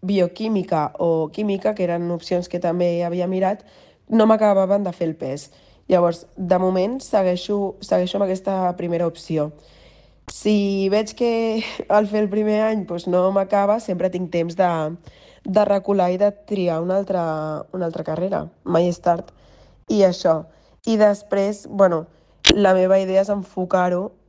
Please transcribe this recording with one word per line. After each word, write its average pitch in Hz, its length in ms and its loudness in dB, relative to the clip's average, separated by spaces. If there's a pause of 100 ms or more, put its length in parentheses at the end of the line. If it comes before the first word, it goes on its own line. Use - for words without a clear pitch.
bioquímica 185 960 0
o 160 340 0
química, 208 420 -2
que 196 100 -2
eren 175 260 -2
opcions 175 400 -4
que 175 100 -6
també 175 460 0
havia 175 240 -4
mirat, 190 320 -2 (480)
no 226 160 6
m'acabaven 202 580 4
de 180 80 -4
fer 165 160 -4
el 160 80 -6
pes. 143 340 -8 (380)
Llavors, 175 380 2 (100)
de 180 220 0
moment, 185 420 0
segueixo, 190 800 -2
segueixo 185 380 -2
amb 202 80 0
aquesta 190 520 -2
primera 170 280 -2
opció. 156 460 -4 (760)
Si 196 600 0
veig 214 280 -2
que 240 140 0 (320)
<laughs> - 240 -12
al 208 220 4
fer 214 140 0
el 202 60 -4
primer 214 360 0
any, 220 220 -2
doncs, 170 180 -8
no 180 260 2
m'acaba, 202 480 2
sempre 185 300 -2
tinc 180 240 -6
temps 170 240 -2
de, 180 120 4 (760)
de 208 260 4
recular 196 420 2
i 185 60 -2
de 202 140 2 (180)
triar 175 320 0
una 185 160 0
altra, 190 240 -2 (500)
una 185 140 -4
altra 165 200 -6
carrera. 165 420 -4 (160)
Mai 175 260 2
és 175 120 -6
tard. 170 280 0 (580)
I 214 200 4
això. 165 340 0 (440)
I 226 120 2
després, 202 720 0
bueno, 180 360 2 (480)
la 196 200 4
meva 185 240 4
idea 190 240 2
és 196 80 -2
enfocar-ho 185 760 -2 (200)